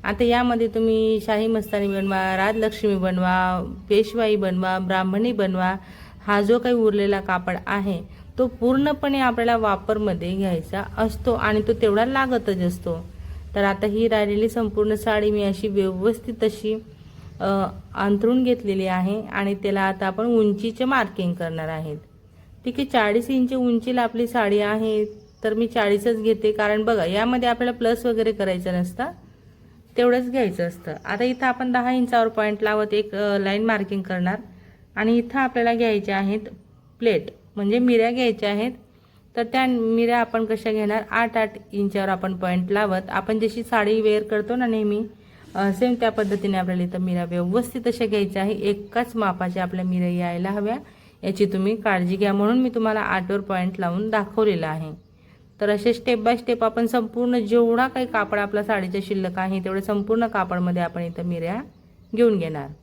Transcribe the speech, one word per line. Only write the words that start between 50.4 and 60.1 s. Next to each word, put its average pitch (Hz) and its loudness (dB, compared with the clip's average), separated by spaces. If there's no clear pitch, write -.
हव्या, 208 -2
याची 196 0
तुम्ही 196 0
काळजी 190 0
घ्या, 196 2
म्हणून 208 2
मी 254 2
तुम्हाला 220 0
आठवर 190 -2
पॉइंट 185 -2
लावून 202 -2
दाखवलेला 202 0
आहे. 160 -10
तर 208 2
असे 208 2
step 233 0
by 233 4
step 233 -2
आपण 226 0
संपूर्ण 240 0
जेवढा 233 4
काही 262 -2
कापड 208 -2
आपला 208 -2
साडीचा 202 -2
शिल्लक 190 -4
आहे, 185 -2
तेवढ्या 190 -2
संपूर्ण 214 0